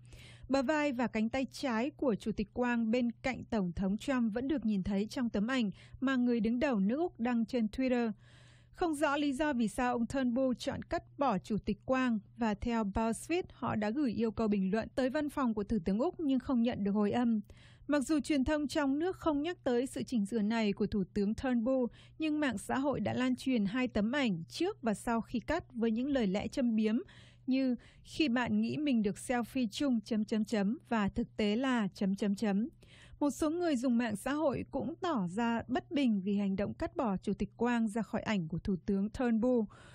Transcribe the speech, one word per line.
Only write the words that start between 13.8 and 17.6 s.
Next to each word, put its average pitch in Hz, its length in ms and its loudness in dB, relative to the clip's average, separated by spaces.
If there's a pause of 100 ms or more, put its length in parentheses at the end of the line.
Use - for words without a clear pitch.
gửi 254 220 0
yêu 226 180 0
cầu 226 180 0
bình 196 220 2
luận 220 240 -2
tới 262 160 0
văn 294 200 -2
phòng 247 240 0
của 208 100 -2
Thủ 220 200 0
tướng 196 140 2
Úc 349 220 -2
nhưng 269 180 2
không 247 240 0
nhận 226 220 0
được 202 80 2
hồi 208 200 2
âm. 233 280 2 (460)